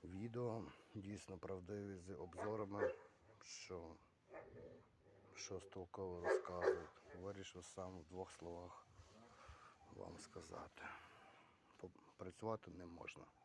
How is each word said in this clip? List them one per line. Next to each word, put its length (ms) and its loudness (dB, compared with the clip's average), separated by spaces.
відео, 600 4
дійсно 420 -2
правдиві, 600 0
з 160 -4
обзорами, 800 4
що 520 -4
щось 300 -2
толково 560 0
розказують. 680 8
Вирішив 440 -4
сам 340 -4
в 40 -8
двох 280 -4
словах 560 -6
вам 240 -4
сказати. 640 -6
По-, 120 -4
працювати 540 2
не 140 -6
можна. 380 -6